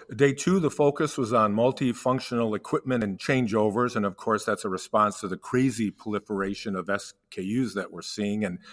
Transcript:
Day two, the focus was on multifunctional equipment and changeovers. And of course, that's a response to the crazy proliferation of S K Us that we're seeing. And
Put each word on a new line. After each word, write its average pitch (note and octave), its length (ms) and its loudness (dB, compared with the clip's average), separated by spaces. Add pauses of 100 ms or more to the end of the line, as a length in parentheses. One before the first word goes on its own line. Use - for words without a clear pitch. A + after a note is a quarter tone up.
(160)
Day C#3 180 4
two, F#3+ 260 2
the D3+ 120 2
focus D3 440 2
was A#2 160 -2
on G#2+ 220 6
multifunctional B2 1000 0
equipment B2+ 480 -2
and G2 160 -4
changeovers. A#2 760 2
And G#2+ 80 0
of F#2+ 140 -2
course, G#2+ 260 0
that's G#2+ 220 -2
a G#2 40 -4
response G#2 500 0
to G2+ 80 -6
the F2+ 100 -6
crazy A#2+ 540 0
proliferation G2 840 -6
of F2+ 140 -4
S G2 240 -4 (160)
K F#2+ 140 -8
Us G#2+ 320 -2
that - 160 -6
we're E2+ 100 -14
seeing. G#2 420 -4
And F2+ 140 -4 (160)